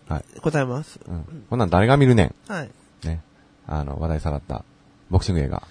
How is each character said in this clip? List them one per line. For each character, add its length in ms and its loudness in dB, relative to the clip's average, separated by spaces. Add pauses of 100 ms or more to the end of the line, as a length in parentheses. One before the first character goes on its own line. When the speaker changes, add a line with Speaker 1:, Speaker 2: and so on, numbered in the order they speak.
Speaker 1:
は 120 -4
い。 200 -20
Speaker 2:
答 200 -2
え 60 0
ま 180 -6
す。 220 -20
Speaker 1:
う 60 -14
ん。 40 -8
Speaker 2:
う 20 -8
ん。 320 -14
Speaker 1:
こ 80 -4
ん 20 -2
な 60 2
ん 40 -4
誰 160 4
が 120 6
見 80 6
る 100 6
ね 80 6
ん。 120 -2 (160)
Speaker 2:
は 120 -8
い。 60 -14 (340)
Speaker 1:
ね。 180 -6 (460)
あ 160 -4
の、 160 -8
話 80 -4
題 140 -2
さ 100 -4
ら 60 -4
っ 100 -8
た 160 -8 (460)
ボ 100 4
ク 60 -4
シ 80 -2
ン 20 0
グ 60 0
映 80 -2
画。 220 -8